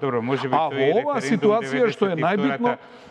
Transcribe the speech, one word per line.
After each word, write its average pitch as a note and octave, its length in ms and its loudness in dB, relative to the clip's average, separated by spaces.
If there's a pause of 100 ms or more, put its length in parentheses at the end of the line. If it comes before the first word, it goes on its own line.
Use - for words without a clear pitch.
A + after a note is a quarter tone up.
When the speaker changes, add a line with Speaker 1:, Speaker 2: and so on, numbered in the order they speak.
Speaker 1:
Добро, B2 200 0
може B2+ 280 -2
би C3+ 60 0
Speaker 2:
А D#3 140 2
Speaker 1:
тој C#3 240 0
Speaker 2:
во A3 80 2
оваа C#4 200 -2
Speaker 1:
референдум G#3 400 2
Speaker 2:
ситуација A3+ 320 0
што - 160 0
е F3 60 -2
Speaker 1:
деветдесет - 20 -4
и D3+ 60 -2
втората G3+ 400 0
Speaker 2:
најбитно F#3 140 0 (340)